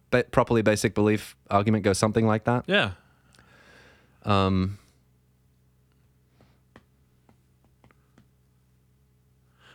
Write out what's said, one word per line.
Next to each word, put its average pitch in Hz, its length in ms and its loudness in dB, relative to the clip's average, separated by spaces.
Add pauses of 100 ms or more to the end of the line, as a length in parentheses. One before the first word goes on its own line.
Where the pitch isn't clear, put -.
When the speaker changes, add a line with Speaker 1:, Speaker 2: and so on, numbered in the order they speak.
(100)
Speaker 1:
ba-, 123 200 0
properly 117 320 2
basic 107 320 0
belief 107 420 -2 (140)
argument 101 340 0
go 101 80 2
something 110 340 0
like 110 180 0
that? 123 220 -2
Speaker 2:
Yeah. 165 260 -2 (1300)
Speaker 1:
Um, 98 540 0 (4000)